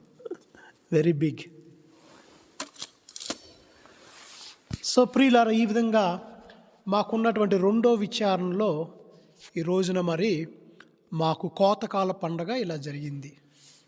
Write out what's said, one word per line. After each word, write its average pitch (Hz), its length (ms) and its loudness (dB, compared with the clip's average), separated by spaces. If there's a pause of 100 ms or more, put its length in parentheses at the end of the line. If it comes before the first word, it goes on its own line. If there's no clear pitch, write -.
(920)
very 160 240 4
big. 143 180 0 (3500)
So, - 200 4
ప్రియులారా, 247 480 4
ఈ 226 140 4
విధంగా 214 680 0 (520)
మాకున్నటువంటి 208 680 2
రెండో 220 360 4
విచారణలో 190 1000 0 (640)
ఈ 165 40 -2
రోజున 180 400 0
మరి 170 460 0 (680)
మాకు 160 340 -2
కోతకాల 196 640 0
పండగ 170 400 -6
ఇలా 202 240 -4
జరిగింది. 143 640 -10 (500)